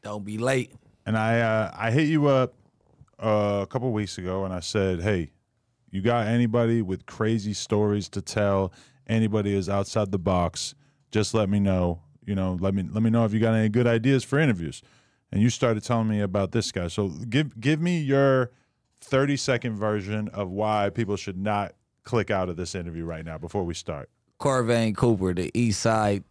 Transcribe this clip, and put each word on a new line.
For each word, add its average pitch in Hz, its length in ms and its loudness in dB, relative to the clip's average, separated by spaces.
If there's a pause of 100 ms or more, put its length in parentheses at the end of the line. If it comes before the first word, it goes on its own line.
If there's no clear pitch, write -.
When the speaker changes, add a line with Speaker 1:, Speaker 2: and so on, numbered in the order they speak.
Speaker 1:
Don't 104 220 -10
be 107 140 -8
late. 127 340 -2 (320)
Speaker 2:
And 110 140 0
I, 113 220 2
uh, 110 360 2
I 113 140 -2
hit 147 160 4
you 147 220 2
up, 131 260 4 (680)
uh, 104 420 2
a 95 40 -4
couple 123 260 -4
weeks 107 240 -4
ago, 92 280 -4
and 92 100 -6
I 90 60 -6
said, 95 400 0
"Hey, 90 320 0 (580)
you 95 100 -4
got 117 280 2
anybody 117 520 2
with 92 260 -4
crazy 110 460 -2
stories 104 580 0
to 98 120 -8
tell? 98 500 0 (360)
Anybody 107 440 0
is 98 160 0
outside 101 440 -2
the 98 60 -2
box? 87 580 0 (340)
Just 107 240 0
let 107 140 4
me 104 100 2
know. 90 420 2 (240)
You 101 120 -4
know, 92 240 -2
let 98 140 0
me, 95 140 -2
let 107 140 -2
me 113 80 2
know 117 140 4
if 104 80 0
you 110 80 0
got 113 140 4
any 110 140 2
good 120 200 2
ideas 117 340 2
for - 160 -2
interviews." 90 420 0 (520)
And 98 100 2
you 120 80 4
started 113 320 0
telling 113 260 0
me 107 120 0
about 101 320 0
this 113 200 -2
guy. 87 140 -4
So 98 220 -2
give, 113 520 -4
give 147 200 0
me 175 180 0
your 135 540 2 (480)
thirty-second 135 760 0
version 107 540 -2
of 101 220 -6
why 104 400 0
people 104 260 -2
should 95 200 -8
not 101 360 -2 (320)
click 110 260 0
out 92 180 0
of 87 80 -6
this 90 180 -8
interview 85 300 -8
right 80 180 -10
now 82 140 -10
before 85 280 -6
we 85 100 -6
start. - 340 -10 (300)
Speaker 1:
Corvain 117 580 2
Cooper, 92 380 2
the 87 180 -4
East 117 300 0
Side. 107 480 2